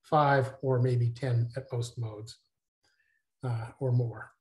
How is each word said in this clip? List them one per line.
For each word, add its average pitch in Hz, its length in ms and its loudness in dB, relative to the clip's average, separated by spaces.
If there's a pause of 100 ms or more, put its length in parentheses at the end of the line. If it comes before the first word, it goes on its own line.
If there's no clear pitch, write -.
five 139 500 4 (120)
or 127 180 2
maybe 120 300 2
ten 120 440 0
at - 160 -8
most 117 280 -6
modes, 110 380 -10 (1040)
uh, 117 240 -6 (120)
or 131 120 -2
more. 120 500 -2